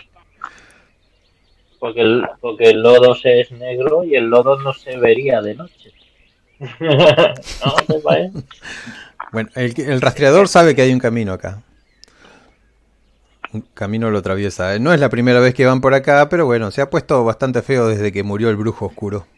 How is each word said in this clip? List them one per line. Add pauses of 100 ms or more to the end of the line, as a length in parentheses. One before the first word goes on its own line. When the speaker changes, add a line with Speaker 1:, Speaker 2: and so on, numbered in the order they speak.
(1800)
Speaker 1:
Porque
el, (160)
porque
el
lodo
se
es
negro
y
el
lodo
no
se
vería
de
noche. (680)
<laughs> (220)
¿No (120)
te
parece? (1000)
Speaker 2:
Bueno,
el,
el
rastreador
sabe
que
hay
un
camino
acá. (1900)
Un (140)
camino
lo
atraviesa.
No
es
la
primera
vez
que
van
por
acá,
pero
bueno,
se
ha
puesto
bastante
feo
desde
que
murió
el
brujo
oscuro. (120)